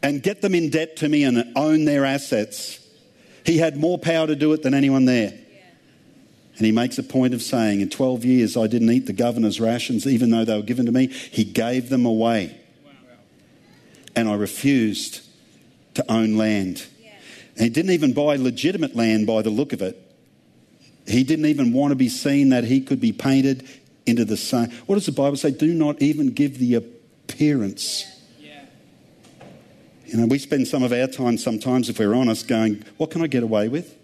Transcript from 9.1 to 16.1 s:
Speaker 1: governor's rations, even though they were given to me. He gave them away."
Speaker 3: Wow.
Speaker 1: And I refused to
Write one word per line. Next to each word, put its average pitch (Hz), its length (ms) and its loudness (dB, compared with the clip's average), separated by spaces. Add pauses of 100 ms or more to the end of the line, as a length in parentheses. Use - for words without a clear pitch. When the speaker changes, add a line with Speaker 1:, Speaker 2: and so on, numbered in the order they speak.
Speaker 1:
governor's 113 480 0
rations, 113 440 -2
even 123 260 2
though 113 140 2
they 110 120 -2
were 104 60 -4
given 120 240 -2
to 120 60 0
me. 131 180 2 (200)
He 107 140 -2
gave 120 440 -4
them 127 160 2
away." 113 520 0 (280)
Speaker 3:
Wow. - 80 -20 (1200)
Speaker 1:
And 113 120 2
I 104 60 0
refused 110 840 -2 (760)
to - 160 -2